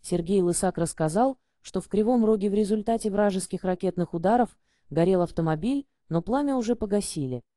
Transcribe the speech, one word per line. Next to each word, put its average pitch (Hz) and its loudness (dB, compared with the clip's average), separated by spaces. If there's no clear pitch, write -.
Сергей 180 -2
Лысак 175 0
рассказал, 170 0
что - -8
в - -16
Кривом 220 2
Роге 208 2
в 196 0
результате 214 0
вражеских 190 0
ракетных 180 -2
ударов 196 2
горел 175 4
автомобиль, 165 -2
но 170 -2
пламя 269 0
уже 240 0
погасили. 180 -4